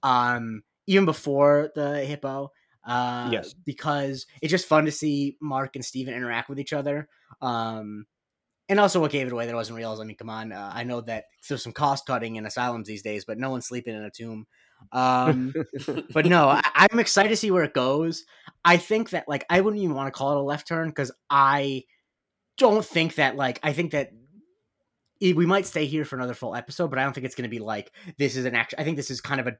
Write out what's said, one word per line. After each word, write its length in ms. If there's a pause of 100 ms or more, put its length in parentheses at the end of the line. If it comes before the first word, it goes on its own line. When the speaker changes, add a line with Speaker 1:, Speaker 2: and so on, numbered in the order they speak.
Speaker 1:
Um, 580 (240)
even 200
before 680
the 300
hippo, 460 (320)
uh, 480
Speaker 2:
Yes. 220 (100)
Speaker 1:
because 640 (160)
it's 80
just 180
fun 180
to 60
see 480
Mark 360
and 100
Steven 300
interact 340
with 100
each 140
other. 340 (320)
Um, 680 (640)
and 100
also 200
what 120
gave 160
it 60
away 120
that 60
it 40
wasn't 220
real 160
is, 60
I 60
mean, 120
come 140
on, 200
uh, 220
I 100
know 180
that 240 (220)
there's 160
some 100
cost 340
cutting 300
in 100
asylums 400
these 160
days, 220
but 120
no 140
one's 160
sleeping 280
in 80
a 60
tomb. 380 (440)
Um, 640 (300)
Speaker 2:
<laughs> 280
Speaker 1:
but 120
no, 240
I, 120 (300)
I'm 80
excited 300
to 80
see 140
where 140
it 100
goes. 500 (400)
I 120
think 340
that, 160
like, 220
I 120
wouldn't 220
even 120
wanna 160
call 200
it 60
a 40
left 260
turn 240
'cause 200 (180)
I 540 (720)
don't 280
think 300
that, 200
like, 280
I 100
think 180
that 200 (1080)
it, 160
we 100
might 220
stay 180
here 200
for 100
another 180
full 220
episode, 340
but 100
I 40
don't 100
think 120
it's 100
gonna 140
be 100
like, 320 (260)
this 180
is 100
an 100
act-, 240
I 40
think 140
this 140
is 100
kind 180
of 80
a 120